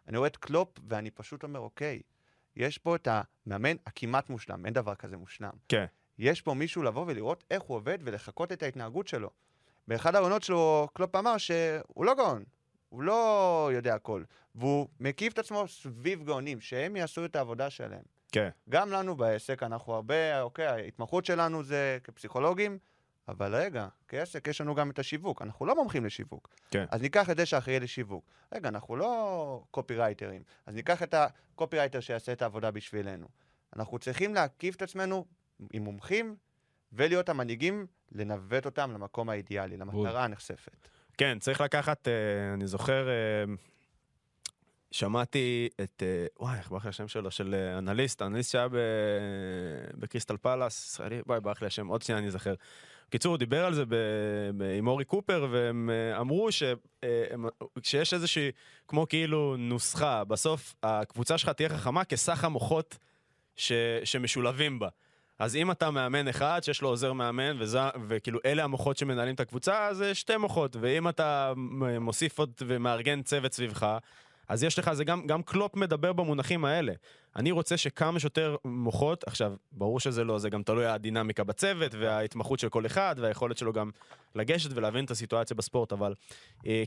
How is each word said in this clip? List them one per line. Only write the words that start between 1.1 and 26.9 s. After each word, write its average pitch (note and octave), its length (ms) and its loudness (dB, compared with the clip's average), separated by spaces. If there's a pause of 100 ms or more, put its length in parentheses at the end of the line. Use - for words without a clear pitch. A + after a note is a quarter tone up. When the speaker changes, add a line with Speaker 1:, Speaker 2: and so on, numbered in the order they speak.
Speaker 1:
פשוט B2+ 320 -14
אומר, D3 180 -10
"אוקיי, C3+ 400 -6 (560)
יש C#3 220 -2
פה E3+ 180 0
את D#3+ 140 -2
המאמן G#2+ 680 0 (100)
הכמעט B2+ 440 -2
מושלם, G2 360 -10
אין A2 80 -4
דבר G#2+ 200 0
כזה G2 220 -12
מושלם." G2 340 -14 (180)
Speaker 2:
כן. G#2+ 160 2 (340)
Speaker 1:
יש C#3+ 220 4
פה D3+ 140 -2
מישהו D#3+ 280 -2
לבוא B2+ 260 0
ולראות B2+ 420 -4
איך F#3 120 -2
הוא B2+ 140 -6
עובד C3 280 -4
ולחקות B2 480 -6
את E3 100 -6
ההתנהגות C3 460 -6
שלו. G#2+ 220 -6 (580)
באחד A#2 260 4
העונות G3 280 6
שלו, D#3 500 4
קלופ F3+ 240 0
אמר A3 220 2
שהוא E3 640 0
לא B3 100 6
גאון, E3 300 4 (440)
הוא A#2+ 140 -10
לא F#3+ 720 4
יודע A#2+ 220 2
הכל, G#2+ 280 -4 (320)
והוא C#3 340 2 (120)
מקיף C#3+ 320 -2
את - 60 -4
עצמו G#3 300 -2
סביב C#3+ 560 -6
גאונים, C#3 360 -4
שהם D3 360 -4
יעשו E3+ 280 -4
את D#3+ 120 -6
העבודה C3 340 -2
שלהם. G2+ 320 -10 (300)
Speaker 2:
כן. G#2+ 160 2 (200)
Speaker 1:
גם F3+ 220 4
לנו F#3+ 260 -2
בעסק, A#2 460 0
אנחנו A#2 320 -4
הרבה, C#3 480 2
אוקיי, B2+ 240 -2
ההתמחות A#2 580 -2
שלנו E3 380 2
זה C#3 420 0
כפסיכולוגים, F3+ 760 0 (500)
אבל G2 260 -2
רגע, C3 340 -2 (200)
כעסק D3 400 -6
יש D3 120 -4
לנו D3 140 -2
גם C#3+ 160 0
את C3 80 -6
השיווק, D3+ 440 -4
אנחנו A2 240 -8
לא A3+ 80 4
מומחים A3+ 300 0
לשיווק. - 440 -10 (220)
Speaker 2:
כן. G2 200 0